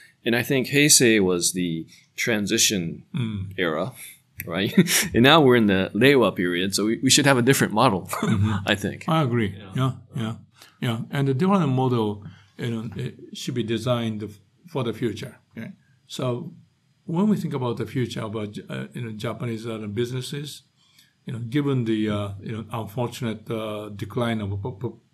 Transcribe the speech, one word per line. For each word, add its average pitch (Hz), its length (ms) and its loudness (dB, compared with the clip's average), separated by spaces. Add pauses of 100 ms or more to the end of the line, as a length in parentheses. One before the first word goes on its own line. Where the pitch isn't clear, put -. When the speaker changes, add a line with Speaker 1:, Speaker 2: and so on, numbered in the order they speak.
(240)
Speaker 1:
And 117 120 2
I 127 60 0
think 127 260 0
Heisei 143 520 6
was 90 320 2
the 85 340 -2 (300)
transition 104 880 -2 (100)
Speaker 2:
Mm. 107 440 -4
Speaker 1:
era, 87 340 -2 (540)
right? 90 260 -2 (220)
<laughs> - 200 0
And 117 80 6
now 151 180 8
we're 123 160 8
in 110 100 4
the 95 280 2
Reiwa 120 400 6
period, 90 400 -2
so 101 120 0
we, 117 160 0
we 131 80 4
should 147 160 6
have 139 120 6
a 120 40 4
different 120 300 4
model, 107 300 4
<laughs> 98 60 -14 (140)
Speaker 2:
Mm-hmm. 107 300 2 (140)
Speaker 1:
I 107 80 2
think. 92 340 -6
Speaker 2:
I 160 140 2
agree. 117 340 0
Speaker 3:
Yeah. 98 200 -16
Speaker 2:
Yeah, 131 160 0 (240)
yeah, 113 180 -4 (460)
yeah. 117 180 -2 (120)
And 143 180 0
the 135 60 2
different 180 360 2
model, 120 540 0 (340)
you 120 120 -6
know, 113 260 -6
it 123 180 -8 (220)
should - 180 -8
be 120 100 -2
designed 113 580 -2
f-, 101 160 -12 (300)
for 131 160 -4
the 113 80 -2
future. 110 420 -6 (220)
Okay? 113 160 -14 (340)
So 123 460 -6 (540)
when 180 220 0
we 196 80 4
think 139 180 -4
about 123 240 -2
the 113 80 -4
future 127 340 -2
about, 107 360 -6 (120)
uh, 131 240 -8
you 131 100 -10
know, 113 100 -8
Japanese, 113 540 -8
uh, 110 120 -8
businesses, 123 840 -6 (640)
you 127 60 -10
know, 117 80 -8
given 131 440 0
the, 107 260 2
uh, 104 180 -2 (120)
you - 120 -8
know, 110 200 -6
unfortunate, 113 800 -6
uh, 107 380 -6
decline 110 520 -4
of 101 100 -4 (120)
po-, 127 100 -6
po-, - 280 -10 (140)